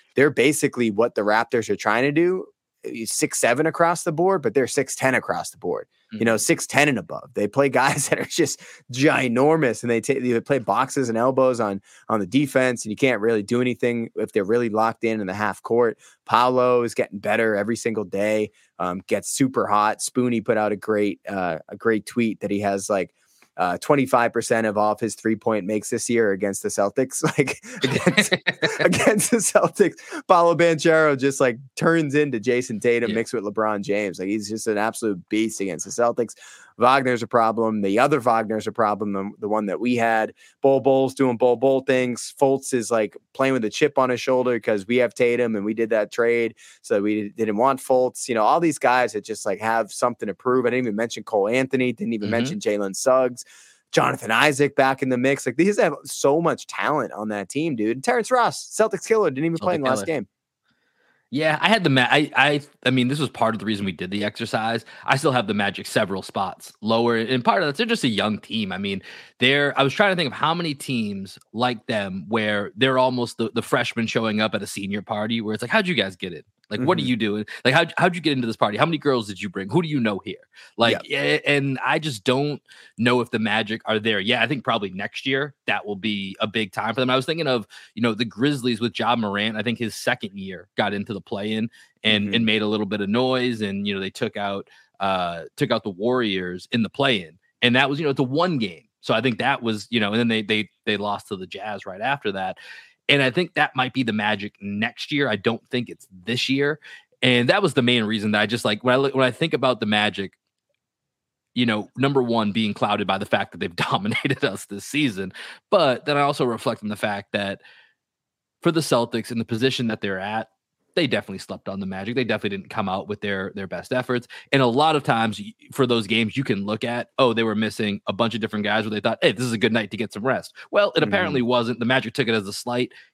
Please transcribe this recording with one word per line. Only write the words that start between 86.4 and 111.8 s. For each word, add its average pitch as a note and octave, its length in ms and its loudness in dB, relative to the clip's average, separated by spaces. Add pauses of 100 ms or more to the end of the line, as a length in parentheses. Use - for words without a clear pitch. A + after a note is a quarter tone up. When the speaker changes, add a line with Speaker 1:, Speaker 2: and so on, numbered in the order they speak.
Speaker 2:
a A2 60 0
big G#2+ 260 -4
time A2 220 -4
for C3 60 -2
them. B2+ 100 0
I C3 60 2
was C3 100 -2
thinking E3 200 -4
of, B2 200 -2 (280)
you G#2+ 80 -4
know, A#2 120 2
the A2 100 -4
Grizzlies A#2+ 560 -2
with A#2 180 -4
Ja A#2 160 0
Morant. G#2+ 420 -2
I G#2+ 60 -4
think A2+ 160 -4
his A2 160 -6
second G#2 440 -6
year F#2+ 380 -12
got G2+ 180 0
into G2+ 200 -6
the F#2+ 60 -8
play-in A2 500 -4 (320)
and, G#2+ 220 2
Speaker 1:
Mm-hmm. G#2 100 -2
Speaker 2:
and A#2 120 2
made A2 160 2
a G#2+ 40 0
little G#2+ 200 0
bit G2+ 140 -4
of G2 80 -2
noise. B2 520 0
And, G2+ 260 -4
you G2+ 80 -2
know, F#2+ 60 -4
they G2 100 -6
took - 260 -6
out, G2+ 320 -6 (300)
uh, F2+ 440 -2 (140)
took A#2 140 -2
out A2+ 140 0
the G#2+ 60 -4
Warriors F#2+ 800 -2
in A#2+ 100 0
the G2+ 80 -2
play-in. G2 480 -2 (220)
And B2 160 4
that C3+ 140 4
was, C#3+ 100 -2
you E3 40 -2
know, C#3+ 60 2
it's C#3 100 -2
a C#3 40 2
one D3+ 340 0
game. F#2 300 -6 (140)
So - 120 0
I A2+ 60 2
think A#2 180 0
that B2+ 240 0
was, A2 280 -4
you A#2 100 2
know, G2+ 120 0
and A2+ 60 0
then A#2+ 100 2
they, A2 140 0
they, G#2+ 280 -2 (160)
they G#2+ 100 2
lost G2+ 320 -6
to G#2 80 -6
the F#2 100 -12
Jazz G2+ 400 -10
right F#2+ 140 -12
after B2+ 320 -2
that. F#2+ 260 -6 (500)
And C#3 120 4
I C3 100 2
think F3 240 -2
that D3+ 200 0
might B2+ 180 -2
be B2+ 120 -2
the A2+ 80 0
Magic G#2 480 -2
next G2+ 500 -6
year. C#3+ 180 0
I G#2+ 60 0
don't A2+ 360 -2
think B2 180 -4
it's - 180 -18 (180)
this A#2 240 -4
year. C#3+ 300 0 (420)
And B2 280 4
that F#3+ 140 4
was E3+ 120 0
the C3+ 80 4
main A#2+ 220 4
reason G#2+ 260 -2
that G#2 100 2
I G#2+ 60 2
just, A2+ 180 -4
like, G#2+ 200 -2
when B2 100 4
I - 40 4
look, C#3 160 0
when C3 120 4
I B2 60 0
think D#3+ 220 -2
about B2+ 260 0
the A2 60 -2
Magic, G#2 480 0 (1200)
you B2 120 2
know, G#2+ 300 -2